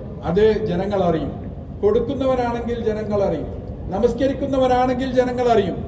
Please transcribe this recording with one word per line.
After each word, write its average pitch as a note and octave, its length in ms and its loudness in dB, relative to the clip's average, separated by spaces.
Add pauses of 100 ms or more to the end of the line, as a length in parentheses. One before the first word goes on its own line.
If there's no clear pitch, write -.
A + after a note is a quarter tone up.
(240)
അത് G3+ 420 4
ജനങ്ങൾ F#3+ 380 0
അറിയും, D3+ 280 0 (500)
കൊടുക്കുന്നവനാണെങ്കിൽ A#3+ 1000 0
ജനങ്ങൾ G#3 380 0
അറിയും, D#3+ 240 0 (440)
നമസ്കരിക്കുന്നവനാണെങ്കിൽ B3+ 1200 0
ജനങ്ങൾ B3 360 2
അറിയും, G3+ 400 2